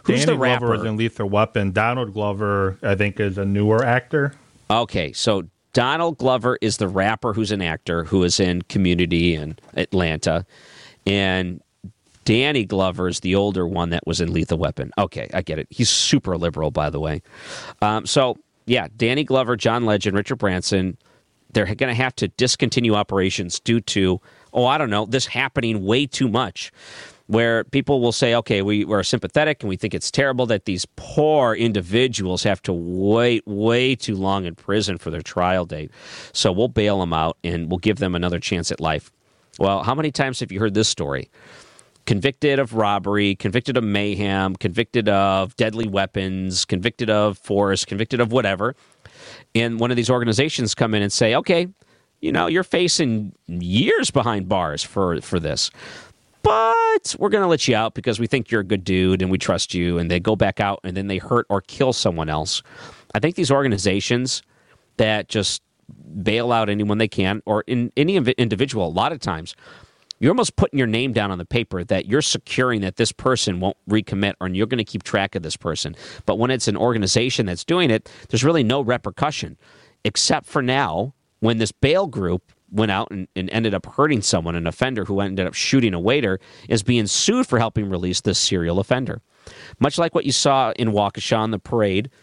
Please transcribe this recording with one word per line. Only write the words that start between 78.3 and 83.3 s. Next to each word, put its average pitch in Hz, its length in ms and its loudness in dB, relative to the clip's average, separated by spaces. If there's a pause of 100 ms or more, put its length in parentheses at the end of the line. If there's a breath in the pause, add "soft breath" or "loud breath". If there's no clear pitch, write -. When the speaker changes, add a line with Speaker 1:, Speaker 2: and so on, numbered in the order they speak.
Speaker 1:
really 156 220 4
no 127 160 2
repercussion, 120 760 -4 (460 soft breath)
except - 440 0
for - 140 -2
now 123 540 -2 (240)
when 113 200 2
this 113 120 0
bail 175 380 2
group 90 340 -2 (260)
went 104 220 0
out 98 220 -2
and, 95 240 -8